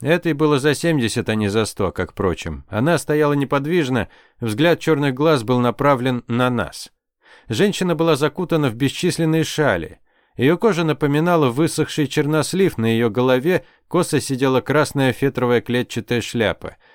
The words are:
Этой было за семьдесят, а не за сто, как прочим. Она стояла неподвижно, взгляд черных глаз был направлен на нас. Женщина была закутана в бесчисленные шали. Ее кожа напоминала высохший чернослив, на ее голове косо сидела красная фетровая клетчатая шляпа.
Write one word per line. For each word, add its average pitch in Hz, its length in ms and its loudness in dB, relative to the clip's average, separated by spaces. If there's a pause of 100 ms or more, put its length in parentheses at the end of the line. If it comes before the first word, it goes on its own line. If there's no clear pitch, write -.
Этой 165 320 0
было 147 280 2
за 143 140 2
семьдесят, 127 540 -2
а 110 60 -2
не 107 140 0
за 107 160 0
сто, 98 260 -4
как - 240 -6
прочим. 82 540 -4
Она 147 300 0
стояла 151 340 0
неподвижно, 139 760 0 (300)
взгляд 123 400 0
черных 143 360 0
глаз 143 280 2
был 123 160 0
направлен 123 720 0
на 123 220 0
нас. 110 420 -6 (560)
Женщина 180 480 0
была 165 180 2
закутана 151 540 0
в 110 80 -4
бесчисленные 160 640 0
шали. 104 560 -2 (380)
Ее 143 200 2
кожа 175 280 2
напоминала 151 640 2
высохший 147 560 -2
чернослив, 156 720 0
на 113 80 0
ее 113 240 2
голове 127 540 0 (240)
косо 160 320 0
сидела 131 400 0
красная 135 520 0
фетровая 123 480 0
клетчатая 120 600 -2
шляпа. - 560 -2 (180)